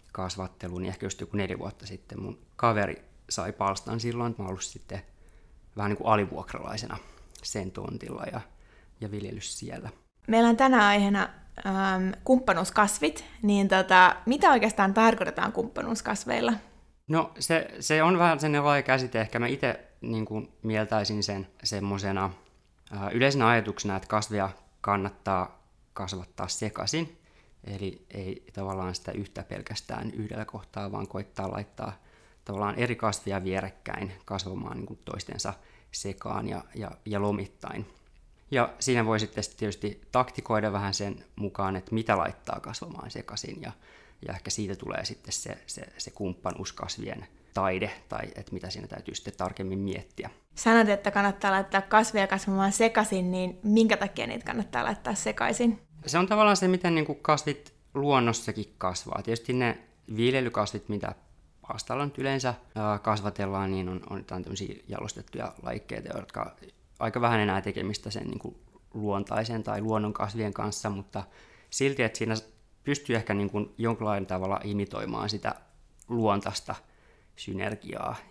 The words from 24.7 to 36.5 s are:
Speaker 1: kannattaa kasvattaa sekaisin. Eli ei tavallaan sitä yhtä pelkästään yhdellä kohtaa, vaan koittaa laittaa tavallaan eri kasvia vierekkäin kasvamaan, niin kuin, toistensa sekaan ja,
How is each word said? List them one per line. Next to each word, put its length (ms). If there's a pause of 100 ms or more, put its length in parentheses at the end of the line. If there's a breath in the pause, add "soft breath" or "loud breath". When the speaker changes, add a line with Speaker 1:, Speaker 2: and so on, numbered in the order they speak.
Speaker 1:
kannattaa 800 (300)
kasvattaa 540
sekaisin. 720 (460 soft breath)
Eli 480
ei 320 (100)
tavallaan 420
sitä 160
yhtä 320
pelkästään 680
yhdellä 340
kohtaa, 460
vaan 160
koittaa 440
laittaa 420 (520 soft breath)
tavallaan 300
eri 200
kasvia 480
vierekkäin 680 (140)
kasvamaan, 520
niin 80
kuin, 200
toistensa 480 (380 soft breath)
sekaan 580
ja, 140 (120)